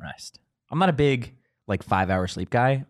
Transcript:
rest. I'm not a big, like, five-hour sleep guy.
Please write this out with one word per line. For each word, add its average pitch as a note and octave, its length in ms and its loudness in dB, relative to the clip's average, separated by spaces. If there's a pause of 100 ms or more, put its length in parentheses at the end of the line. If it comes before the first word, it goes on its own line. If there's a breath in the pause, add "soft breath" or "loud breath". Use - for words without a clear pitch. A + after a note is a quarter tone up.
rest. - 380 -16 (320)
I'm D3 80 -2
not F#3+ 80 4
a F3 40 2
big, C3+ 440 0 (320)
like, G2 160 -2
five-hour F#2 420 2
sleep F2+ 240 -8
guy. C3 400 2